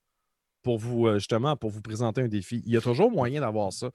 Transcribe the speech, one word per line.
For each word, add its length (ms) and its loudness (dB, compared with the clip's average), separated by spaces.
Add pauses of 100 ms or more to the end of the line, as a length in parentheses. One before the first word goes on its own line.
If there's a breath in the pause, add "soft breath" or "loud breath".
(640)
pour 160 0
vous, 260 0
euh, 140 6
justement, 380 0
pour 140 -6
vous 100 -12
présenter 400 -2
un 80 -2
défi ? 360 -4
Il 60 -4
y 60 6
a 40 4
toujours 300 4
moyen 300 0
d'avoir 320 -2
ça. 220 -8